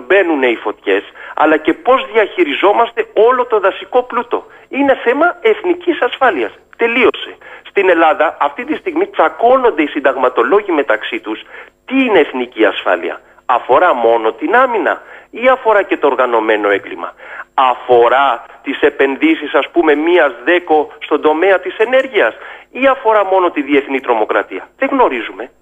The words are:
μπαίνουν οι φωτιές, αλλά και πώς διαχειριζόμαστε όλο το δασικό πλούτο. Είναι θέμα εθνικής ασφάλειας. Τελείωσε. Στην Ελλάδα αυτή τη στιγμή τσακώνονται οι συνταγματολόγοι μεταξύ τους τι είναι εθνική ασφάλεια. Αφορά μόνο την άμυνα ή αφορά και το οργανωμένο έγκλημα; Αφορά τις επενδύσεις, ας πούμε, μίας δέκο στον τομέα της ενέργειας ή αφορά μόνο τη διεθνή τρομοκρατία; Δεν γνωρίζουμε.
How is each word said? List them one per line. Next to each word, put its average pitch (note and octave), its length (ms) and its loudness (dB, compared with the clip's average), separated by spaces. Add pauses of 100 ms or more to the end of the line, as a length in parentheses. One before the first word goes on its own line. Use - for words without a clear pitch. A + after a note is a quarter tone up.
μπαίνουν E3+ 360 2
οι A#2+ 120 0
φωτιές, G2+ 480 -4 (320)
αλλά D#3 220 2
και - 160 -2
πώς C4 400 0
διαχειριζόμαστε G#3 1000 0
όλο B3 320 2
το A3 140 -2
δασικό G3 440 -2
πλούτο. A#3+ 420 -6 (240)
Είναι C4+ 340 0
θέμα D4 380 0
εθνικής G#3+ 600 0
ασφάλειας. A#3+ 500 -2 (260)
Τελείωσε. A#3 540 0 (380)
Στην G3 200 0
Ελλάδα D#3+ 500 2
αυτή F#3+ 260 -4
τη D4+ 100 -4
στιγμή F3+ 320 -4
τσακώνονται A3 760 2
οι D3 40 0
συνταγματολόγοι C#3 840 0
μεταξύ A#2+ 480 -2
τους G#2+ 200 -8 (460)
τι B3+ 180 -8
είναι G#3+ 160 2
εθνική B2 460 0
ασφάλεια. F2 560 -2 (240)
Αφορά C#3 480 2
μόνο A2+ 400 2
την E3 220 -4
άμυνα A3+ 460 0 (280)
ή A#3 180 -4
αφορά A3 360 2
και - 140 -4
το D3+ 100 0
οργανωμένο A2+ 600 0
έγκλημα; F2+ 440 -4 (400)
Αφορά B2 920 2 (180)
τις C#3 180 -8
επενδύσεις, C#3+ 720 0
ας C#3 180 0
πούμε, D#3+ 240 2
μίας D#3+ 360 2 (140)
δέκο D#3+ 540 0
στον - 220 -2
τομέα E3 380 2
της F3+ 180 -8
ενέργειας A#3 560 0 (380)
ή B3+ 140 -4
αφορά A3 400 2
μόνο F#3 260 2
τη D3+ 100 -4
διεθνή C3+ 380 0
τρομοκρατία; G#2+ 760 -4
Δεν C4+ 140 -2
γνωρίζουμε. B2 600 -2 (100)